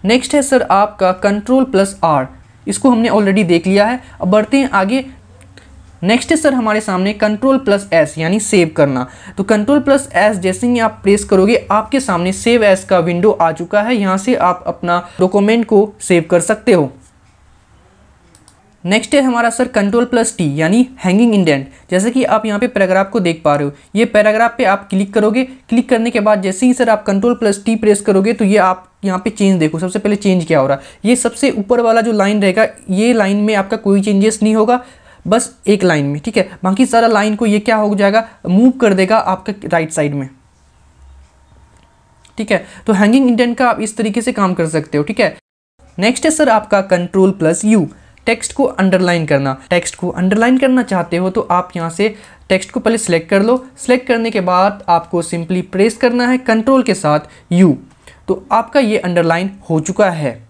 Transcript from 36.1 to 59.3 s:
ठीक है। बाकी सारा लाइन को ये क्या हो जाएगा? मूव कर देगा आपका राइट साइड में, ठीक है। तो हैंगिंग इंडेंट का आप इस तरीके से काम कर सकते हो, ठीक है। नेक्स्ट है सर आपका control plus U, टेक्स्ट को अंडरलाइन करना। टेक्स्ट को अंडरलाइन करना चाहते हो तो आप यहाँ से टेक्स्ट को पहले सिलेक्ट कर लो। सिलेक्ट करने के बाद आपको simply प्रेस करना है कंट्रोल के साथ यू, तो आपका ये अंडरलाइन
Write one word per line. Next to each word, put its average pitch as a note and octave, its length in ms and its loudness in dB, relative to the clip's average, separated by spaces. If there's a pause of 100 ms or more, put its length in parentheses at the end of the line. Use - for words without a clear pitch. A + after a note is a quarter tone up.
ठीक G#3 160 -6
है। D3 120 0 (160)
बाकी G3 220 2
सारा A3+ 220 2
लाइन G#3+ 280 0
को A3+ 100 -2
ये G#3 140 2
क्या A3 160 0
हो G#3 180 0
जाएगा? G3+ 320 0 (200)
मूव G#3 260 4
कर A#3+ 220 2
देगा F#3+ 240 2
आपका F#3 360 -4 (120)
राइट D#3+ 260 -2
साइड D3 220 -2
में, C#3 140 -8 (2000)
ठीक - 140 -4
है। - 120 -2 (220)
तो A3 60 2
हैंगिंग A3 360 4
इंडेंट A#3+ 300 0
का B3 100 2
आप A#3 120 -2
इस A3 160 -8
तरीके A3 260 -2
से B3 120 -4
काम F#3+ 200 -2
कर E3+ 140 -2
सकते D#3 300 -4
हो, D3 60 0
ठीक A3 160 -6
है। F#3+ 160 -2 (640)
नेक्स्ट A3 260 -2
है D#4+ 80 2
सर D#4 180 2
आपका G#3 380 0
control F#3+ 500 0
plus E3 300 0
U, G#3 180 2 (400)
टेक्स्ट - 260 -4
को - 120 0
अंडरलाइन F3+ 640 0
करना। C#3 300 -2 (140)
टेक्स्ट F3 260 -2
को F3+ 140 -6
अंडरलाइन G#3 480 0
करना B3+ 260 2
चाहते F3 320 -4
हो F#3 140 -2
तो F#3 100 -4 (100)
आप F3+ 260 -2
यहाँ E3 140 -6
से G3+ 240 -2 (340)
टेक्स्ट F#3+ 220 -2
को B3 100 -6
पहले A3+ 180 0
सिलेक्ट E3 320 -2
कर G3 120 2
लो। A#3 140 2 (220)
सिलेक्ट B3 280 -2
करने A3+ 240 -2
के A3 120 -4
बाद F#3 460 0
आपको E3+ 360 0
simply E3+ 400 -6
प्रेस G3+ 320 -2
करना A#3+ 300 0
है B3+ 140 0
कंट्रोल A#3+ 420 2
के A3 120 0
साथ D3+ 340 -2 (240)
यू, F3 240 4 (520)
तो - 240 -6
आपका A3+ 280 0
ये G#3+ 200 0
अंडरलाइन F3 500 0 (200)